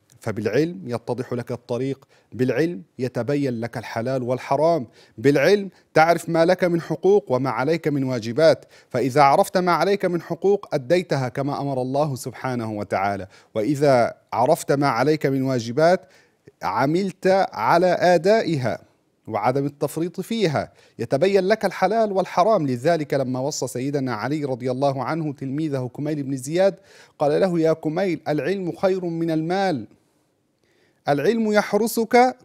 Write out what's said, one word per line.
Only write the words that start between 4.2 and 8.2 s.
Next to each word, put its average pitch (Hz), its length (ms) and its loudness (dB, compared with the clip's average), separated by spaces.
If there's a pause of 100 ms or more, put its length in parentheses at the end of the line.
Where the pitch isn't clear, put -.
والحرام، 139 640 0 (300)
بالعلم 151 520 4 (240)
تعرف 165 360 4
ما 165 160 4
لك 185 180 2
من 170 180 0
حقوق 190 500 2
وما 127 180 0
عليك 143 380 -2
من 143 160 -2
واجبات، 127 640 2 (240)